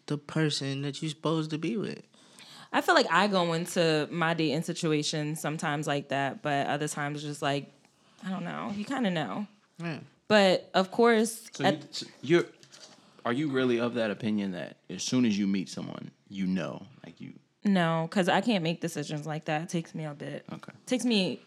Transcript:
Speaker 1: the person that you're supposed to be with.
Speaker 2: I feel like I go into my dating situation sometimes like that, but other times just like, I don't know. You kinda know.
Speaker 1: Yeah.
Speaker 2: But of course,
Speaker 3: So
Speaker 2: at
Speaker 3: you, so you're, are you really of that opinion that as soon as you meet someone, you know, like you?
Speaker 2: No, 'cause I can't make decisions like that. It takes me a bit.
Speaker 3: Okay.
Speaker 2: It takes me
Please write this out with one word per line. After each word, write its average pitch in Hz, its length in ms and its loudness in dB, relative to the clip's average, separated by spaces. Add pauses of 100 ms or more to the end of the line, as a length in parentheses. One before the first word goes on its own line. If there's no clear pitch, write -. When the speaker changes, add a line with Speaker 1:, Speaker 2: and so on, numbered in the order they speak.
Speaker 1:
the 147 120 -2
person 143 680 -2
that 139 180 -6
you're 156 80 -4
supposed 156 420 -2
to 151 60 -4
be 170 180 -2
with. - 280 -6 (680)
Speaker 2:
I - 100 2
feel 359 140 4
like 262 160 2
I 180 160 4
go 180 260 2
into 165 580 2
my 165 220 0
dating 160 300 0
situation 156 720 -2
sometimes 156 520 -4
like 143 220 -2
that, 139 320 -2
but 143 260 0
other 147 200 -2
times 147 360 -6
just 147 180 -8
like, 143 300 -2 (540)
I 185 40 -6
don't 185 160 -6
know. 156 320 -6
You 208 80 -6
kinda 247 260 0
know. 156 360 -2 (320)
Speaker 1:
Yeah. 170 200 -6 (280)
Speaker 2:
But 196 460 6
of 185 180 2
course, 233 640 4
Speaker 3:
So - 120 -2
Speaker 2:
at 196 100 6
Speaker 3:
you, - 160 -10
so - 140 -10 (160)
you're, 165 240 6 (800)
are 120 80 0
you 147 160 0
really 127 300 2
of 120 160 -2
that 113 160 0
opinion 101 400 0
that 73 260 -8 (120)
as 92 140 -8
soon 127 220 2
as 104 120 4
you 101 100 2
meet 98 220 0
someone, - 420 -10 (180)
you 95 160 -4
know, 90 380 -2 (220)
like - 140 -20
you? - 140 -14 (320)
Speaker 2:
No, 165 460 4
'cause 185 160 2
I 185 140 4
can't 202 220 2
make 165 180 0
decisions 147 440 -6
like 156 200 -6
that. 156 180 -2
It 185 60 -10
takes 165 260 -4
me 160 100 -6
a 147 80 -8
bit. 143 380 -10
Speaker 3:
Okay. - 220 -12
Speaker 2:
It - 140 -20
takes 247 180 0
me 208 420 4